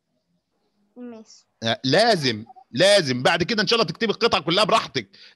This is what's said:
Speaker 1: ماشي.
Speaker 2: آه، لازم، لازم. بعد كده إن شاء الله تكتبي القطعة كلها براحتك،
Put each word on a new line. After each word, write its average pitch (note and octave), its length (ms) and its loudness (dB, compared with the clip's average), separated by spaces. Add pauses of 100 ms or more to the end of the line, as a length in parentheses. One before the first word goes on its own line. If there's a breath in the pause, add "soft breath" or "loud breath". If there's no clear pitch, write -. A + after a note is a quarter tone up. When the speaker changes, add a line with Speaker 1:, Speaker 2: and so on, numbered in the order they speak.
(960)
Speaker 1:
ماشي. A#3+ 500 -20 (160)
Speaker 2:
آه، A2+ 220 -4
لازم، C#3 600 0 (260)
لازم. D3+ 520 2
بعد F3 200 2
كده G#3 200 -2
إن F#3+ 40 -2
شاء A3+ 140 0
الله G3 120 -2
تكتبي G#3+ 200 -4
القطعة A3 300 0
كلها F3+ 220 0
براحتك، - 440 -2 (280 loud breath)